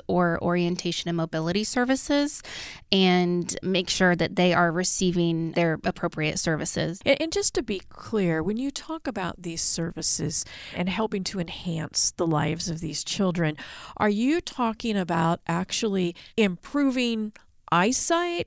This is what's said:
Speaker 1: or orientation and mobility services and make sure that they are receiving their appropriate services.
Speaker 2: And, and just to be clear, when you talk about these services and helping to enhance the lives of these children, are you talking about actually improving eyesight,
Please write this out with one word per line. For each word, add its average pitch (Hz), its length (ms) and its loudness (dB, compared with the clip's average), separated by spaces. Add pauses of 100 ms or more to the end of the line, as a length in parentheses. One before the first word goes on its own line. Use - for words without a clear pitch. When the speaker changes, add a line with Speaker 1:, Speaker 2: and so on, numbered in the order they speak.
Speaker 1:
or 175 340 2
orientation 175 680 0
and 170 80 0
mobility 165 480 0
services 269 760 0 (520)
and 180 720 4
make 185 240 0
sure 180 260 4
that 170 220 0
they 180 180 6
are 175 160 4
receiving 170 840 2
their 165 300 2
appropriate 170 560 -2
services. 160 640 -2
Speaker 2:
And, - 160 4
and 330 120 -2
just 403 240 0
to 277 80 0
be 196 240 -6
clear, 175 520 0
when 196 160 -2
you 269 140 -2
talk - 380 -8
about 190 340 -6
these 165 180 -6
services 160 840 -2 (280)
and 180 160 -2
helping 196 360 -2
to 196 160 -6
enhance - 720 -4
the 170 160 0
lives 160 420 0
of 160 80 -4
these 156 240 -6
children, 170 540 0 (400)
are 214 120 2
you 254 320 2
talking 226 560 -2
about 170 520 2
actually 180 640 0 (220)
improving 233 960 0 (400)
eyesight, 339 760 2